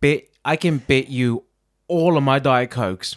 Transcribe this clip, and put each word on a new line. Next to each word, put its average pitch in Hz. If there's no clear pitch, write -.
bet, 147
I 151
can 160
bet 131
you 123
all 170
of 139
my 135
Diet 127
Cokes 95